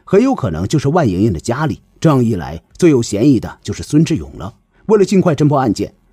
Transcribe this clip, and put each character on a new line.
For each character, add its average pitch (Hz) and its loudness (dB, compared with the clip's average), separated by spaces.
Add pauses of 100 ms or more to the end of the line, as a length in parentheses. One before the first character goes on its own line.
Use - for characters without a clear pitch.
很 202 2
有 269 2
可 127 -4
能 82 -4
就 151 0
是 139 -2
万 160 2
莹 90 0
莹 110 2
的 78 -4
家 131 -4
里。 104 -6 (180)
这 165 2
样 131 2
一 117 0
来， 80 -8 (160)
最 175 2
有 123 2
嫌 113 0
疑 123 4
的 - -12
就 - -10
是 85 -8
孙 151 2
志 156 -2
勇 71 -10
了。 - -14 (320)
为 214 4
了 196 4
尽 185 2
快 170 2
侦 147 2
破 143 0
案 123 0
件， 95 -6 (200)